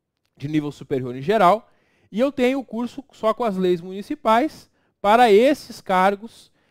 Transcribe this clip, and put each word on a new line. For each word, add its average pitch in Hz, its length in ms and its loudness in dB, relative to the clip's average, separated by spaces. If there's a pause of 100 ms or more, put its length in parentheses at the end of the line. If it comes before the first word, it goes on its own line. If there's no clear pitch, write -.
(380)
de 139 100 -12
nível 151 240 -4
superior 131 440 -8
em 131 60 -12
geral. 196 480 2 (420)
E 190 80 -8
eu 277 120 0
tenho 262 280 -2
o 240 60 -12
curso 240 460 -10
só 220 220 -4
com 240 100 -6
as 202 140 -4
leis 180 240 -2
municipais 220 880 -4 (320)
para 226 300 4
esses 240 500 2
cargos 196 680 -2 (180)